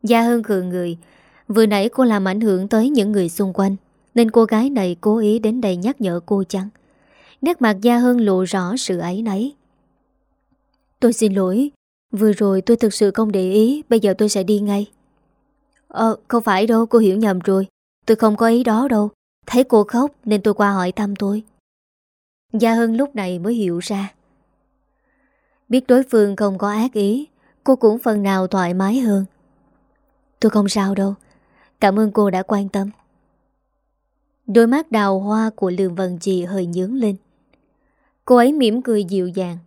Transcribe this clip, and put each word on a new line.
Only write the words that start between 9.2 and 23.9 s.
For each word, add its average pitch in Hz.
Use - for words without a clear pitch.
náy. 226
"Tôi 233
xin 214
lỗi, 196
vừa 214
rồi 196
tôi 233
thực 214
sự 202
không 214
để 185
ý, 233
bây 226
giờ 196
tôi 214
sẽ 196
đi 202
ngay." 202
"Ờ, 220
không 233
phải 202
đâu, 226
cô 226
hiểu 202
nhầm 202
rồi, 190
tôi 220
không 214
có 226
ý 240
đó 233
đâu, 214
thấy -
cô 226
khóc 247
nên 208
tôi 208
qua 202
hỏi 185
thăm 202
tôi." 208
Gia 226
Hân 226
lúc 277
này 185
mới 208
hiểu 180
ra. 196